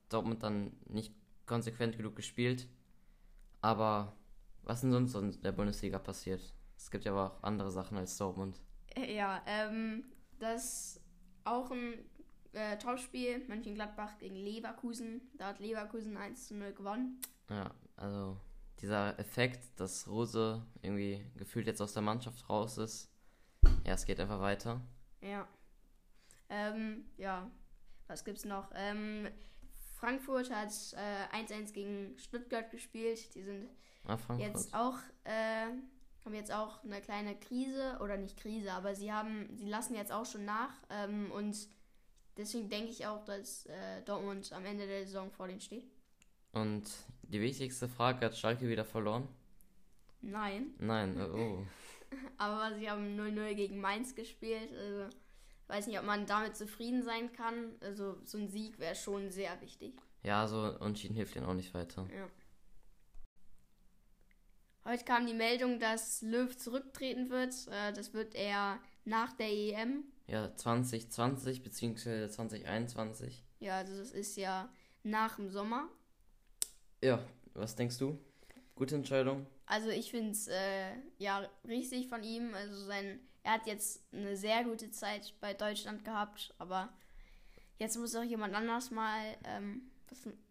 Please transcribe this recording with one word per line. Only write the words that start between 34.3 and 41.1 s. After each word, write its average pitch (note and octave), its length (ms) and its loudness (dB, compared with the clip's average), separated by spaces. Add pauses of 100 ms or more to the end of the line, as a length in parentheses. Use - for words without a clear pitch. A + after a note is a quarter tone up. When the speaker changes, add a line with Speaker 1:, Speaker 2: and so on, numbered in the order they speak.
Speaker 2:
jetzt - 260 -2
auch, B3+ 220 4 (280)
äh, A3 420 0 (580)
haben G#3+ 100 -6
jetzt G#3+ 160 -6
auch G#3+ 340 -2
eine G3+ 180 -6
kleine G#3 360 -4
Krise, C4 640 0
oder G3+ 160 0
nicht G3 220 -6
Krise, G#3 340 -2
aber F#3+ 220 0
sie G3+ 180 -4
haben, G#3+ 460 -2
sie G3+ 100 -4
lassen A3+ 260 0
jetzt G#3 160 -2
auch A3 140 0
schon G#3 220 -6
nach, A3+ 260 0 (160)
ähm, G#3 440 0